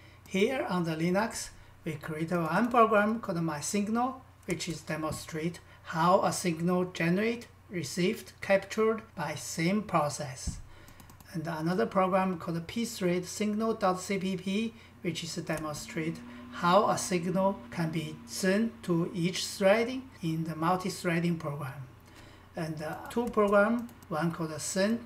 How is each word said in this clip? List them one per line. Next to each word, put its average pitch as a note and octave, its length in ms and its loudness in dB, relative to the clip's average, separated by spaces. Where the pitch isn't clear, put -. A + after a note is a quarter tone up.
Here B3+ 420 2
on F3+ 140 0
the E3 80 0
Linux, F3+ 580 0
we D#3+ 100 -4
create D#3+ 380 -4
one F3 380 2
program A3 500 6
called E3+ 220 -2
my D#3+ 180 -2
signal, A3 640 0
which F3 240 -4
is D#3 120 -8
demonstrate D#3 800 -6
how F3 360 4
a F3 100 2
signal F3 640 0
generate, G#3 540 0
received, F3+ 720 -2
captured G#3+ 600 2
by F#3 180 -6
same F3 480 0
process. D3 800 -2
And D#3 140 -6
another E3+ 400 0
program F#3+ 500 2
called E3 300 -6
pthread F#3 580 -2
signal G#3+ 480 -2
dot F#3 260 0
C G3 200 -2
P F#3+ 180 -2
P, G3+ 360 -2
which E3+ 220 -4
is D#3+ 140 -8
demonstrate D#3 800 -4
how F#3 380 4
a F3+ 100 2
signal F#3+ 600 0
can E3 180 -2
be D#3 280 -4
sent G#3 560 0
to E3+ 320 2
each F3 320 0
threading A3+ 600 2
in D#3+ 220 0
the D#3+ 120 -4
multi-threading F3 800 0
program. C#3+ 500 -8
And, D#3+ 280 -4
uh, D#3+ 140 -6
two A#3+ 180 0
program, G#3 600 4
one E3 220 0
called D#3 280 -6
send G3+ 460 0